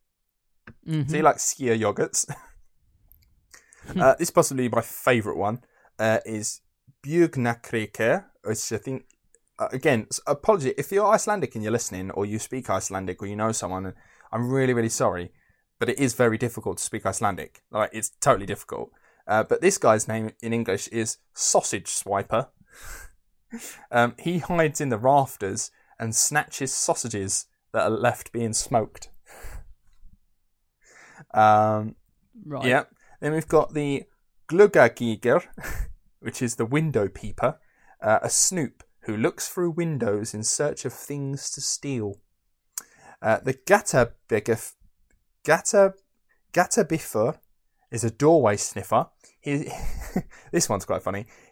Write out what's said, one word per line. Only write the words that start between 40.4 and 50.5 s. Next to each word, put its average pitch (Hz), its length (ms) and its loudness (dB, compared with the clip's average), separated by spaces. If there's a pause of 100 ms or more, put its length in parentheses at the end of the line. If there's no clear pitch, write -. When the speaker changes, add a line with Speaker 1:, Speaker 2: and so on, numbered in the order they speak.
Speaker 2:
search - 420 -2
of 123 80 -6
things 139 580 -8
to 139 100 -10
steal. 117 580 -6 (1000)
Uh, 110 220 2
the 131 100 -2
Gattabegif-, - 1200 0 (680)
Gatta-, 190 500 4 (600)
Gattabiffer 160 840 0 (540)
is 120 120 -6
a 120 80 0
doorway 139 460 4
sniffer. 110 500 -2 (320)
He, 143 300 -4 (400)
<laughs> - 420 -8